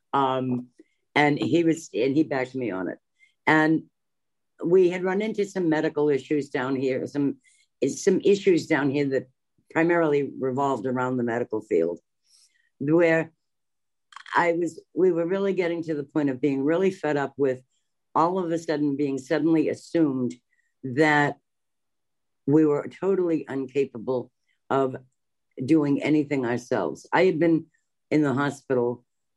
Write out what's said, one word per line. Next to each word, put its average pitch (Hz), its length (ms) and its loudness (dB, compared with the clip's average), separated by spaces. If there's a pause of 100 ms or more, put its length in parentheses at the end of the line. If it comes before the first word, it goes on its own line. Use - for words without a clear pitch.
(140)
Um, 131 540 -2 (480)
and 147 240 2
he 127 240 2
was, 160 300 0
and 131 220 0
he 156 80 2
backed 127 300 -4
me 127 160 -4
on 92 200 -6
it. - 100 -12 (480)
And 156 360 4 (840)
we 175 240 6
had 180 140 -4
run 190 180 -2
into 214 240 -4
some 190 240 -2
medical 156 400 0
issues 139 400 -2
down 139 260 -4
here, 131 320 -2
some, 139 300 -2 (500)
some 185 360 0
issues 190 440 2
down 143 220 0
here 143 200 -2
that 131 180 -2 (440)
primarily 160 680 2
revolved 131 460 -2
around 127 320 -2
the 120 60 -2
medical 117 380 -4
field, 85 380 -2 (800)
where 160 520 2 (1040)
I 170 180 2
was, 165 280 -4 (120)
we 180 180 2
were 170 140 0
really 196 280 -2
getting 170 300 -2
to 160 100 -6
the 147 100 -6
point 143 260 -2
of 127 120 -4
being 135 220 0
really 175 280 2
fed 151 260 -4
up 139 200 -4
with 131 240 0 (520)
all 175 260 0
of 170 120 -4
a 170 60 -2
sudden 147 400 -2
being 139 200 -2
suddenly 156 520 0
assumed 131 640 -2 (480)
that 147 540 2 (1080)
we 156 180 6
were 147 220 0 (120)
totally 175 500 -2
incapable 131 840 -4 (380)
of 131 260 0 (680)
doing 143 380 2
anything 143 440 0
ourselves. 117 680 -4
I 170 120 4
had 175 140 2
been 160 260 2 (440)
in 151 120 2
the 143 120 0
hospital 127 720 -2 (320)